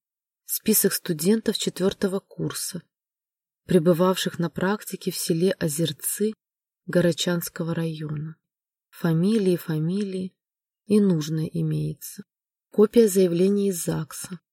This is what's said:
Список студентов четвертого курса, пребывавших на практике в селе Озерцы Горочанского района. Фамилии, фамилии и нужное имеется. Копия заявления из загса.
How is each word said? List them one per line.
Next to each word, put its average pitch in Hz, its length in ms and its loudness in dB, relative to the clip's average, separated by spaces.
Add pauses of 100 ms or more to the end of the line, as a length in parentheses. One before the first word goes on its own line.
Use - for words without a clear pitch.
(460)
Список - 480 0
студентов 190 640 0
четвертого 185 600 -2
курса, - 640 -8 (840)
пребывавших 180 720 2
на 170 100 0
практике 185 640 -4
в - 60 -8
селе 180 340 0
Озерцы 165 840 -4 (540)
Горочанского 175 880 -2
района. 156 600 -8 (540)
Фамилии, 185 680 2
фамилии 185 760 -4 (520)
и 208 140 4
нужное 160 460 2
имеется. 156 760 -4 (480)
Копия 214 360 6
заявления 190 640 2
из 175 140 -4
загса. 160 560 -6 (140)